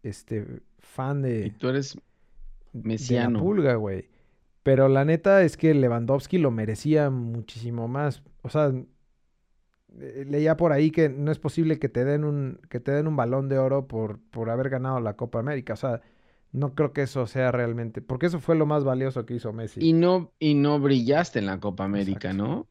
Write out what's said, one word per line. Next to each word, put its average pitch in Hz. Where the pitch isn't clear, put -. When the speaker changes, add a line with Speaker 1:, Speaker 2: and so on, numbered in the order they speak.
Speaker 1:
este, 104
fan 139
de 113
Speaker 2:
Y 101
tú 123
eres 135
Speaker 1:
de -
la 110
Speaker 2:
mesiano. 120
Speaker 1:
Pulga, 170
güey. 101
Pero 135
la 135
neta 180
es 156
que 160
Lewandowski 131
lo 143
merecía 135
muchísimo 117
más. 135
O -
sea, 151
eh, 135
leía 151
por 165
ahí 156
que 156
no 143
es 151
posible 160
que 135
te 123
den 147
un, 143
que 127
te 135
den 147
un 151
Balón 131
de 135
Oro 131
por, 110
por 113
haber 131
ganado 131
la 107
Copa 123
América. 131
O 104
sea, 120
no 139
creo 143
que 143
eso 127
sea 127
realmente, 117
porque 131
eso 170
fue 165
lo 156
más 147
valioso 131
que 120
hizo 117
Messi. 113
Speaker 2:
Y 160
no, 175
y 151
no 143
brillaste 139
en 101
la 95
Copa 95
América, 98
Speaker 1:
Exacto. 101
Speaker 2:
¿no? 170